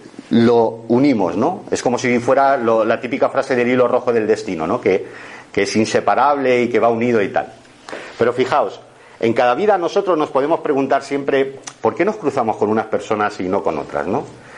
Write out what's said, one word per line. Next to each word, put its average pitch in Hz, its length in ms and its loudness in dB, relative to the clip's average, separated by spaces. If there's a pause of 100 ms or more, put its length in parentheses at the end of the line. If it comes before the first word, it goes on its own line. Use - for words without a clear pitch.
(300)
lo 117 580 4
unimos, 120 480 2
¿no? 143 340 -2
Es - 120 -2
como 120 160 0
si 123 220 0
fuera 135 380 2
lo, 113 260 2
la 113 160 0
típica 127 300 -2
frase 135 260 -2
del 120 120 2
hilo 127 200 4
rojo 120 240 0
del 113 140 2
destino, 95 400 -2
¿no? 110 160 -2
Que, 95 240 2 (460)
que 101 120 0
es 98 120 -4
inseparable 123 880 2
y 117 60 0
que 110 100 0
va 113 100 4
unido 117 320 0
y 92 80 -2
tal. 73 240 -4 (640)
Pero 120 160 2
fijaos, 127 460 0 (400)
en 113 140 0
cada 123 220 2
vida 202 220 2
nosotros 180 400 0
nos 151 140 -2
podemos 151 300 0
preguntar 135 420 0
siempre, 139 560 -2 (200)
"¿por 110 160 -2
qué 165 80 0
nos 196 140 0
cruzamos 120 400 -2
con 104 120 0
unas 107 180 0
personas 104 520 -2
y 98 40 -6
no 92 180 -2
con 82 160 -2
otras?", 71 300 -6
¿no? 117 180 -4 (320)